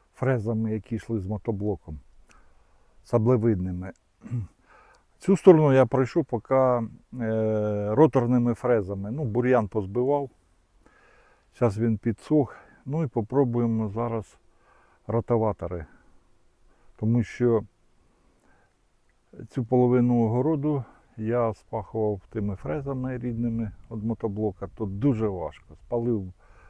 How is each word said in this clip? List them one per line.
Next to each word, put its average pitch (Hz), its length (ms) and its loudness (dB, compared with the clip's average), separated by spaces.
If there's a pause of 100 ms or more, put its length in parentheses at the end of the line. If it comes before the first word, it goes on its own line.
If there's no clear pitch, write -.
(140)
фрезами, 113 580 0
які 110 240 -4
йшли 110 240 -4
з 92 80 -6
мотоблоком, 101 720 -4 (1040)
саблевидними. 104 880 0 (1300)
Цю 185 180 4
сторону 156 360 8
я 131 120 8
пройшов 131 400 0
поки, 123 300 -2
е, 110 1400 0
роторними 123 580 4
фрезами. 101 580 -2
Ну, 151 120 -6
бур'ян 120 440 2
позбивав. 123 640 -2 (1300)
Зараз 107 200 0
він 113 180 0
підсох. 123 580 -2 (300)
Ну 156 180 -4
і 143 40 -2
попробуємо 117 840 -2
зараз 113 480 -6 (720)
ротоватори. 104 800 -2 (1120)
Тому 113 280 0
що 117 400 2 (1900)
цю 127 160 -4
половину 123 580 4
огороду 139 600 0 (340)
я 113 360 -2
спахував 107 760 -6
тими 101 260 -6
фрезами 135 640 -6
рідними 117 540 -4 (200)
від 110 120 -8
мотоблока. 107 640 -4
Тут 101 320 -8
дуже 110 280 0
важко. 80 480 -8
Спалив 117 580 -4 (360)